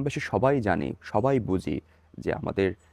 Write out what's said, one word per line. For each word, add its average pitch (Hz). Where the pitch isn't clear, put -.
বেশি 143
সবাই 131
জানি, 85
সবাই 131
বুঝি 92
যে -
আমাদের -